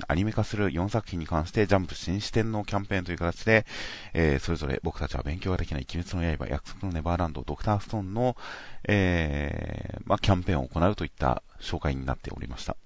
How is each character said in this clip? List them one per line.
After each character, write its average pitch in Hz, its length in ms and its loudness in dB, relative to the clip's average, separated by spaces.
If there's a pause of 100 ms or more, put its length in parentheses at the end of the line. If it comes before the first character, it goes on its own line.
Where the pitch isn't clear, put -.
ア - 60 2
ニ 90 120 4
メ 110 60 0
化 110 120 0
す - 120 -4
る 101 160 2
四 87 200 0
作 113 180 -2
品 92 80 -4
に 80 80 -4
関 80 220 0
し - 40 -14
て 107 140 4
ジ 90 80 4
ャ 98 60 8
ン 90 80 -2
プ - 80 -8
新 95 260 -2
四 - 100 -6
天 110 220 2
王 104 100 -2
キ 101 120 -4
ャ 101 40 0
ン 101 60 -4
ペ 101 120 0
ー 92 40 0
ン - 20 -2
と 90 80 -6
い 85 40 -4
う - 20 -4
形 85 280 -2
で、 110 200 8 (480)
え 78 220 6
ー、 67 40 2
そ - 120 -2
れ 82 60 2
ぞ 73 100 -4
れ 67 160 -2
僕 82 160 -2
た 76 80 -2
ち - 80 -4
は 62 80 -4
勉 76 160 -4
強 98 100 -2
が 90 80 2
で 85 80 0
き - 80 -2
な 73 60 -2
い 64 120 -6
鬼 85 120 -2
滅 87 200 -4
の 82 140 2
刃、 69 100 -4
約 - 240 -4
束 - 160 -6
の 90 60 -2
ネ 82 80 -2
バ 85 140 0
ー - 20 2
ラ 87 80 0
ン 80 80 -2
ド、 67 80 -6
ド 73 140 -4
ク - 80 -6
タ 107 140 4
ー 98 40 -2
ス - 60 -8
ト 110 100 -2
ー 104 60 -2
ン 95 100 -6
の、 123 240 2 (460)
え 78 1120 2
ー、 - 80 -8
ま 104 120 4
あ - 20 -10
キ - 100 4
ャ 98 60 8
ン 90 80 2
ペ 92 120 2
ー 73 40 2
ン 65 40 0
を 64 40 -4
行 85 200 -2
う 104 80 2
と - 80 -4
い 76 40 0
っ - 100 -14
た - 240 2 (180)
紹 - 200 -4
介 71 160 0
に 65 100 -6
な 65 80 0
っ 62 60 -6
て - 100 -10
お - 100 -8
り - 80 -6
ま 58 120 -8
し - 60 -12
た。 - 200 -4